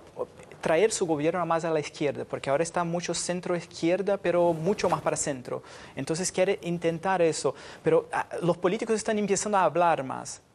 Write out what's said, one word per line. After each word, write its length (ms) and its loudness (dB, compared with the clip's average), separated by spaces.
traer 320 4
su 140 0
gobierno 400 0
más 180 0
a 60 0
la 100 2
izquierda, 440 -4
porque 260 -6
ahora 120 4
está 220 -2
mucho 300 -4
centro-izquierda, 1000 -2
pero 360 2
mucho 360 0
más 140 2
para 140 0
centro. 460 -6
Entonces 340 -2
quiere 320 2
intentar 600 0
eso, 320 2
pero, 300 4
ah, 140 -2
los 140 2
políticos 400 0
están 220 -2
empezando 400 0
a 60 4
hablar 400 4
más. 360 -10